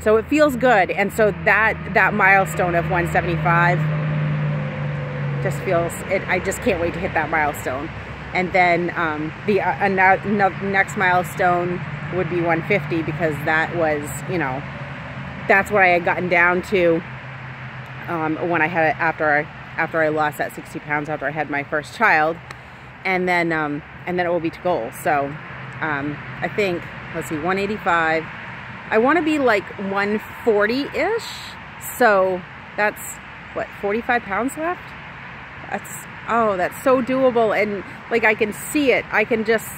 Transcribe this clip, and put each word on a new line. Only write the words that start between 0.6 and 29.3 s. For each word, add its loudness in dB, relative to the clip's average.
And 0
so 4
that, 2
that 6
milestone 4
of 0
one 0
seventy-five 2
just -2
feels, 0
it, 2
I 2
just -4
can't 0
wait 0
to -6
hit -4
that 0
milestone. 0
And -2
then, 4
um, -2
the, 4
uh, 2
ano-, 6
no-, 0
next 0
milestone 2
would -2
be 0
one 2
fifty, 0
because -2
that 0
was, 0
you -2
know, -2
that's 4
what 4
I 8
had 4
gotten 0
down 4
to, 2
um, -2
when 2
I 4
had, 2
after 0
I, 4
after 0
I 4
lost 0
that -4
sixty -12
pounds -4
after -4
I -2
had -4
my -2
first -6
child. 4
And 0
then, 2
um, -2
and -2
then 0
it 0
will 2
be -2
to -10
goal. -2
So, 2
um, -4
I -4
think, 0
let's -6
see, -4
one 0
eighty-five. 0
I 4
wanna 4
be, 2